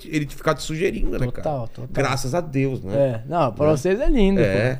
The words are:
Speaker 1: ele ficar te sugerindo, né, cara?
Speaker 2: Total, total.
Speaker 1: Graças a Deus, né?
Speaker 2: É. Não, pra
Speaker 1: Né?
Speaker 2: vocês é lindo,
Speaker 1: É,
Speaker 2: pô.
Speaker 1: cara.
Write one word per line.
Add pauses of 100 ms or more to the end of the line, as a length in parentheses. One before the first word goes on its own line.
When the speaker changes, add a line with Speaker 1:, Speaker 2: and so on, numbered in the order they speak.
Speaker 1:
ele
ficar
te
sugerindo,
né,
cara?
Speaker 2:
Total,
total.
Speaker 1:
Graças
a
Deus,
né?
Speaker 2:
É.
Não,
pra
Speaker 1:
Né?
Speaker 2:
vocês
é
lindo,
Speaker 1:
É,
Speaker 2:
pô.
Speaker 1:
cara.